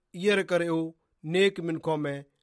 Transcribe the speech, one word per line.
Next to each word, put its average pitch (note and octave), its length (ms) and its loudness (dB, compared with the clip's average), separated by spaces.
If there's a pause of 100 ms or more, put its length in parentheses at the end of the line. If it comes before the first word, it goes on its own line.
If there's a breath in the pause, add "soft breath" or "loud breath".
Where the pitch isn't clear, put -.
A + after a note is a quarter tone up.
(140)
اهي G3 220 2
ري F#3+ 160 2
ڪري E3+ 160 2
اهو E3 140 0 (420)
نيڪ F#3 420 2
منکون ۾ D#3+ 320 -2 (440)